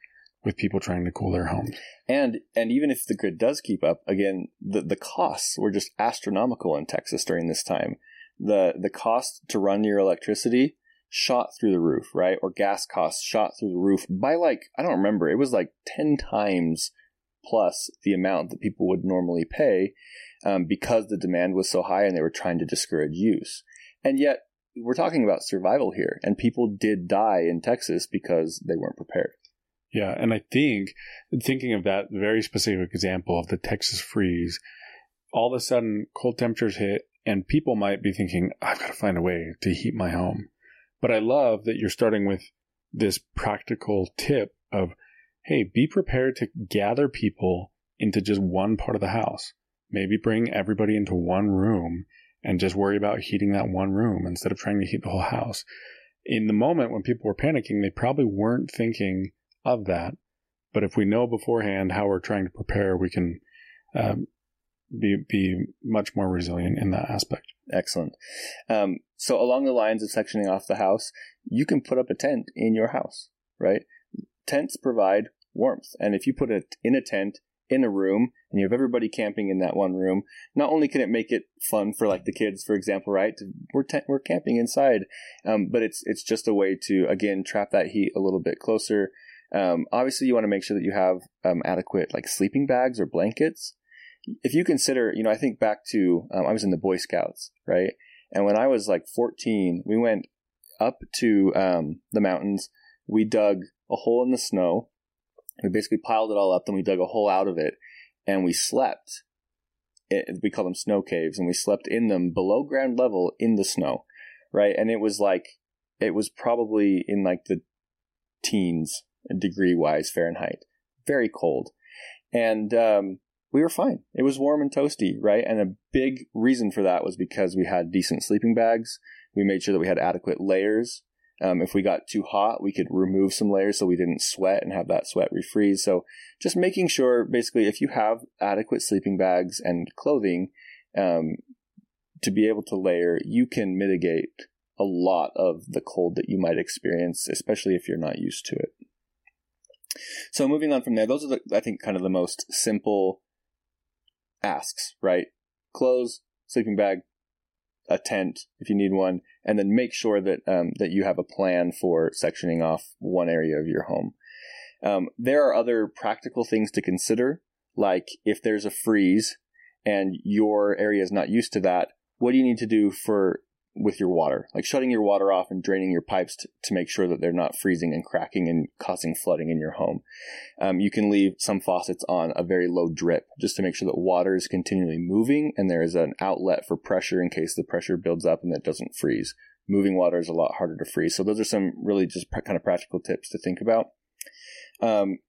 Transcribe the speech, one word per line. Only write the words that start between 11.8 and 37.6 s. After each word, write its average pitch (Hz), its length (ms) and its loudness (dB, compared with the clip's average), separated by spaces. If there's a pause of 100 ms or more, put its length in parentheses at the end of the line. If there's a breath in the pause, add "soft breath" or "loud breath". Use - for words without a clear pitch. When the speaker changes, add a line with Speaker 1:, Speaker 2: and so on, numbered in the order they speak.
Speaker 2:
right? 90 260 2
Or 92 80 -2
gas 98 380 0
costs 82 360 -2
shot - 360 0
through 104 100 -4
the 90 80 -2
roof 95 320 2
by, 110 240 0
like, 165 300 2 (120)
I 131 60 -4
don't 160 160 0
remember. 98 320 2
It 95 80 2
was, 131 160 2
like, 92 180 0 (140)
ten 151 320 0
times 90 720 -2 (540 soft breath)
plus - 460 0 (120)
the 104 100 2
amount 90 360 0
that - 120 -12
people 92 260 -2
would 92 180 0
normally 87 400 0
pay, 98 480 2 (500 loud breath)
um, 95 220 0
because 101 420 0
the 104 100 -4
demand 90 360 0
was 95 160 0
so 90 140 0
high 95 220 2
and 90 120 0
they 78 40 0
were 80 100 0
trying 87 260 -2
to 80 80 -2
discourage 76 480 -2
use. - 500 -2 (400 loud breath)
And 135 140 2
yet, 139 220 2 (360)
we're 120 200 -2
talking 160 280 2
about 101 200 2
survival 95 480 0
here, - 320 -2
and 104 120 0
people 117 440 0
did 101 280 0
die 98 340 2
in 85 200 0
Texas 117 460 -2
because 82 600 -2
they 82 80 -2
weren't - 220 -6
prepared. - 360 -4 (600)
Speaker 1:
Yeah, 98 240 -2
and 113 160 0
I 104 80 -2 (100)
think, 120 440 0 (480 loud breath)
thinking 127 320 -2
of 92 80 -2
that 98 260 0
very 107 320 0
specific 92 500 -2
example 90 480 -2
of 85 100 -6
the 90 80 0
Texas - 440 -4
freeze, 87 580 -2 (720 loud breath)
all 117 220 0
of - 20 -2
a 117 60 -4
sudden, 113 540 -2
cold 123 240 -2
temperatures 113 380 0
hit, 101 260 0 (200)
and 98 240 -2
people 147 280 2